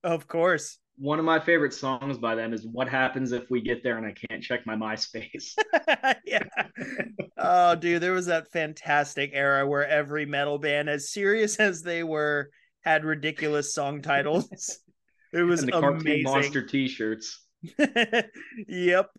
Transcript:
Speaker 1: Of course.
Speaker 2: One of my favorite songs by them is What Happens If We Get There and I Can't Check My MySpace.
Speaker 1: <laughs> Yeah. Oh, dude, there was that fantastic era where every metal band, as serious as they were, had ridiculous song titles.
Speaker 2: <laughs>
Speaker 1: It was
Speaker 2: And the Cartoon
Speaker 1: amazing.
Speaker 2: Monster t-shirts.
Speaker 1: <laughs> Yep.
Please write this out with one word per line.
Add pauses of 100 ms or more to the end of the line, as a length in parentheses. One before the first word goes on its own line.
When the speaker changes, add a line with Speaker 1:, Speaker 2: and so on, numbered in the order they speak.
Speaker 1:
Of
course. (200)
Speaker 2:
One
of
my
favorite
songs
by
them
is
What
Happens
If
We
Get
There
and
I
Can't
Check
My
MySpace. (180)
Speaker 1:
<laughs> (120)
Yeah. (960)
Oh,
dude,
there
was
that
fantastic
era
where
every
metal
band,
as
serious
as
they
were, (320)
had
ridiculous
song
titles.
Speaker 2:
<laughs> (440)
Speaker 1:
It
was
Speaker 2:
And
the
Cartoon
Speaker 1:
amazing.
Speaker 2:
Monster
t-shirts. (380)
Speaker 1:
<laughs> (880)
Yep.